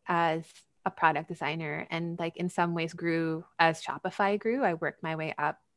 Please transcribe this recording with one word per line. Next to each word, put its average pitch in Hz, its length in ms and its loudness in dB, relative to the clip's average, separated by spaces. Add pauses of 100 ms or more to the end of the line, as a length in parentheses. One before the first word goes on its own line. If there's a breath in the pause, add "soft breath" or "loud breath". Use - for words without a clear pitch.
as 165 380 2 (400)
a 190 60 -2
product 160 380 2
designer 156 600 -6
and, 170 260 -4
like, 170 200 -4
in 180 120 -2
some 170 260 0
ways 160 180 -2
grew 165 520 -2 (140)
as 165 240 4
Shopify 202 560 0
grew. 233 240 -2
I 180 120 2
worked 160 280 -4
my 160 140 -4
way 156 200 -4
up 147 220 -2 (180)